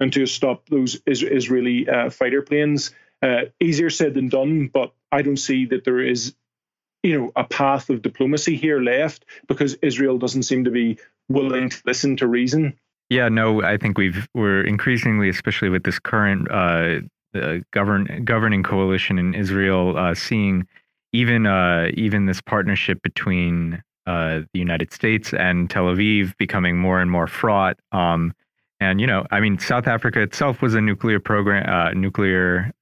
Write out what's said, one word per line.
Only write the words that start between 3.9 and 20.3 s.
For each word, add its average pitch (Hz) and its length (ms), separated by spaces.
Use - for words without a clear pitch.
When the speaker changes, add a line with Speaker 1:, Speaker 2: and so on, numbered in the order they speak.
Speaker 1:
than 131 140
done, 139 400
but 131 260
I 143 120
don't 139 160
see 131 300
that 127 180
there 127 160
is, 127 340
you 165 160
know, 123 160
a 120 120
path 139 440
of 120 120
diplomacy 143 560
here 147 240
left 127 420
because 135 280
Israel 131 420
doesn't 123 260
seem 127 220
to 123 60
be 117 260
willing 131 400
to - 160
listen 135 320
to 131 100
reason. 127 500
Speaker 2:
Yeah, 123 180
no, 110 320
I 101 160
think 101 220
we've, 95 340
we're 101 300
increasingly, 107 640
especially 98 400
with 92 140
this - 160
current, 101 500
uh, 85 520
uh, 78 200
govern-, 101 540
governing 110 380
coalition 95 560
in 90 160
Israel, 95 600
uh, 85 200
seeing 98 520